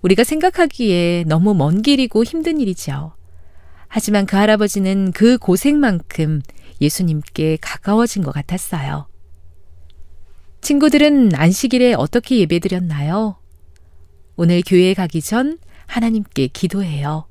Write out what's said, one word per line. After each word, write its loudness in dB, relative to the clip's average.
우리가 4
생각하기에 0
너무 2
먼 2
길이고 2
힘든 -4
일이죠. -6
하지만 -2
그 -4
할아버지는 0
그 4
고생만큼 0
예수님께 -2
가까워진 -2
것 -4
같았어요. -6
친구들은 4
안식일에 2
어떻게 0
예배드렸나요? -2
오늘 2
교회에 4
가기 -4
전 -2
하나님께 -2
기도해요. -4